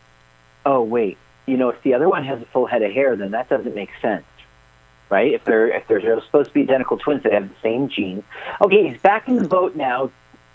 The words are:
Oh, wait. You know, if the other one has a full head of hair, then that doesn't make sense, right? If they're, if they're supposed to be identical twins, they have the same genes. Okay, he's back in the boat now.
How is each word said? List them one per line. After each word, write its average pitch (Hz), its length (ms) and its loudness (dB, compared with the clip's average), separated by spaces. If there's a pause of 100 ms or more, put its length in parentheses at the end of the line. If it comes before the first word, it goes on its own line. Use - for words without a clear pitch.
(680)
Oh, 135 160 4
wait. 113 340 -2 (300)
You 131 100 0
know, 127 140 2
if - 120 -6
the 131 120 2
other 151 160 2
one 165 140 -2
has 131 180 -8
a - 20 -18
full 127 220 0
head 117 160 0
of 101 100 -2
hair, 131 240 0
then 98 140 -6
that 117 180 -6
doesn't 120 260 -2
make 101 140 -8 (140)
sense, 101 240 -4 (840)
right? 104 240 2
If 113 120 -2
they're, 113 300 4
if - 140 -6
they're 110 320 0
supposed - 280 2
to - 60 -6
be 147 100 4
identical 127 340 0
twins, 147 240 -2
they 104 100 0
have 101 160 0
the 95 140 -20
same 120 260 -2
genes. 98 340 -6 (380)
Okay, 196 300 4
he's 120 100 -12
back 202 280 2
in 254 80 2
the 196 120 0
boat 185 260 0
now. 131 360 -4 (440)